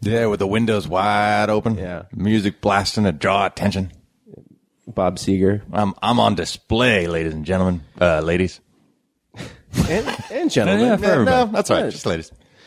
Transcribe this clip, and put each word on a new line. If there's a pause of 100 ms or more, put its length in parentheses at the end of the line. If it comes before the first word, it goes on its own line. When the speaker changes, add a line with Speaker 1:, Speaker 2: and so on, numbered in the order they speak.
Speaker 1:
Yeah,
with
the
windows
wide
open.
Speaker 2:
Yeah. (100)
Speaker 1:
Music
blasting
to
draw
attention. (960)
Speaker 2:
Bob
Seger. (100)
Speaker 1:
I'm,
I'm
on
display,
ladies
and
gentlemen, (200)
uh,
ladies. (1300)
Speaker 2:
And, (160)
and
gentlemen.
Speaker 3:
Yeah,
for
Speaker 1:
No,
Speaker 3:
everybody.
Speaker 1:
that's
all
right.
Speaker 2:
Yeah.
Speaker 1:
Just
ladies. (340)